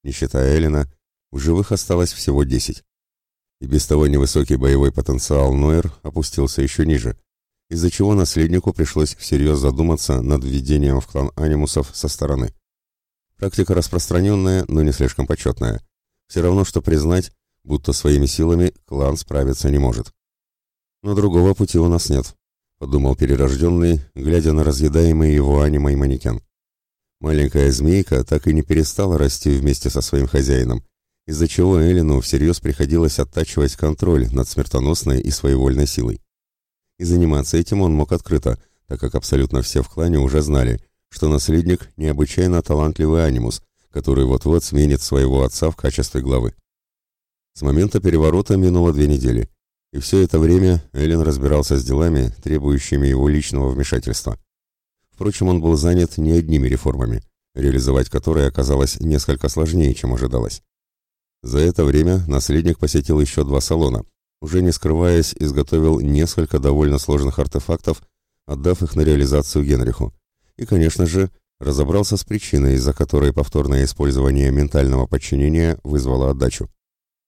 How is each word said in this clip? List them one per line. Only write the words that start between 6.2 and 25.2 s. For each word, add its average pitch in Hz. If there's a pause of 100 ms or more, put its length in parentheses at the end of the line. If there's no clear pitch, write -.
еще 67
ниже, 65 (520)
из-за 85
чего 98
наследнику 87
пришлось 76
всерьез 71
задуматься 69
над 67
введением 67
в 62
клан 67
анимусов 73
со -
стороны. 69 (840)
Практика 98
распространенная, 92
но 78
не 73
слишком 65
почетная. 58 (460)
Все -
равно, 92
что -
признать, 80 (320)
будто 71
своими 71
силами 85 (120)
клан 69
справиться 69
не 69
может. 58 (920)
"Но 101
другого 95
пути 92
у 85
нас 85
нет", 67 (440)
подумал 67
перерожденный, 73 (140)
глядя 78
на 78
разъедаемый 78